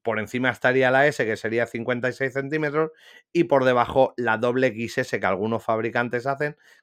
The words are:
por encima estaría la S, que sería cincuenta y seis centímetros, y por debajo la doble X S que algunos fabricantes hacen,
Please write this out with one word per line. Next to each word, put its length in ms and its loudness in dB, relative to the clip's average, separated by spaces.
por 180 -2
encima 300 -2
estaría 420 2
la 160 4
S, 180 0
que 120 -2
sería 280 -2
cincuenta 440 -4
y 40 -6
seis 200 -4
centímetros, 580 -2
y 120 2
por 200 4
debajo 520 4
la 200 0
doble 300 0
X 320 -4
S 200 -4
que 60 -4
algunos 380 0
fabricantes 640 -2
hacen, 300 -4